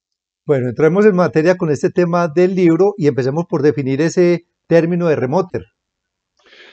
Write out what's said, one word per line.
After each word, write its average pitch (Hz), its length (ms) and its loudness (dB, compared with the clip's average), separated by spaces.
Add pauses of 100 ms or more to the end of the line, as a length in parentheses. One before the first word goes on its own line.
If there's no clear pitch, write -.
(460)
Bueno, 131 220 -2
entremos 156 360 0
en 208 120 2
materia 170 400 0
con 175 160 -4
este 180 180 -2
tema 175 380 -2
del 180 260 0
libro 185 420 2
y 143 120 0
empecemos 135 380 -2
por 156 160 -4
definir 139 380 0
ese 170 460 0 (220)
término 170 400 2
de 147 80 2
remoter. 127 500 -4 (1080)